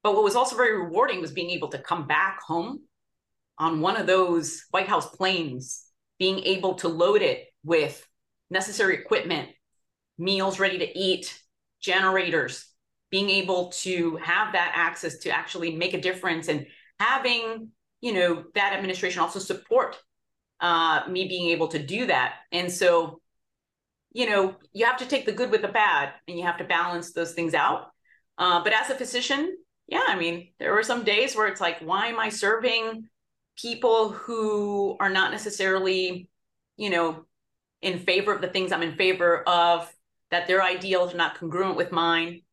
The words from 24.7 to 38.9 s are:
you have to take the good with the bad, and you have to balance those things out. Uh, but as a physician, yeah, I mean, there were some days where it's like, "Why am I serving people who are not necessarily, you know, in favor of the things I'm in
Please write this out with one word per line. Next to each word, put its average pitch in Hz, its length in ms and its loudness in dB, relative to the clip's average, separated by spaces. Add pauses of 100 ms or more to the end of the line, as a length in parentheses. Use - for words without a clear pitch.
you 220 140 0
have 262 100 2
to 254 100 -8
take 269 200 0
the 214 60 0
good 247 180 -2
with 220 100 4
the 208 80 -2
bad, 185 440 2 (140)
and 175 120 -10
you 175 60 -6
have 175 120 0
to 180 80 -8
balance 170 480 -2
those 170 200 -4
things 165 200 -2
out. - 360 0 (480)
Uh, 180 280 2
but 214 80 4
as 220 180 2
a 262 60 -2
physician, 269 600 -2 (300)
yeah, - 220 -2
I 202 80 2
mean, 170 420 -4
there 175 160 0
were 214 80 4
some 233 220 -2
days 214 320 2
where 214 100 2
it's 190 140 -4
like, 170 180 0
"Why 190 300 -2
am 226 100 -4
I 220 120 -2
serving 226 800 -2 (480)
people 226 540 2
who 208 880 -2
are 196 100 2
not 190 220 2
necessarily, 190 1000 -2 (480)
you 208 140 -6
know, 165 360 0 (540)
in 180 200 -4
favor 202 340 2
of - 60 -6
the 185 80 -2
things 185 240 -2
I'm 165 100 -2
in 160 140 -4